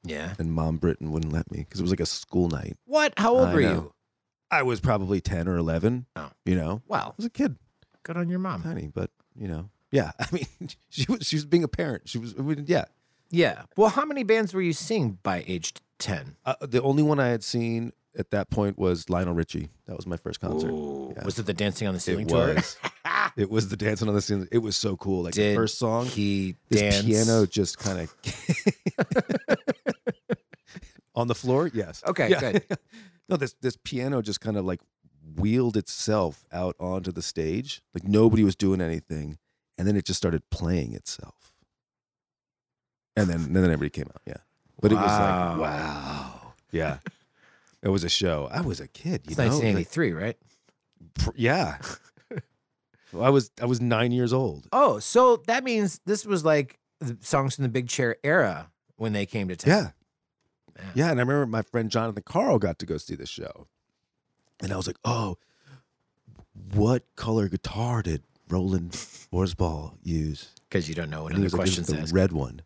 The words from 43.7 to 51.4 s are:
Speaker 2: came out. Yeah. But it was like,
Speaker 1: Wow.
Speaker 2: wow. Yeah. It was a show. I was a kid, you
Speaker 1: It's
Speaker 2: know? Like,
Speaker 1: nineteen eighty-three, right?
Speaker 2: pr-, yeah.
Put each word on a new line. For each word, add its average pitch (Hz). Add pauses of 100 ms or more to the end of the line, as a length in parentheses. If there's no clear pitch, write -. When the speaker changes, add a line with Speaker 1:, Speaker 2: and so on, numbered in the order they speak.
Speaker 2:
came 67
out. -
Yeah. - (440)
But 104
it 110
was 98
like, 104
Speaker 1:
Wow. 92
Speaker 2:
wow. 73 (180)
Yeah. 78 (840)
It 101
was 95
a 87
show. 80
I 151
was 120
a 69
kid, -
you -
Speaker 1:
It's 151
Speaker 2:
know? 123
Like, 117
Speaker 1:
nineteen 117
eighty-three, 107
right? 95 (800)
Speaker 2:
pr-, -
yeah. 123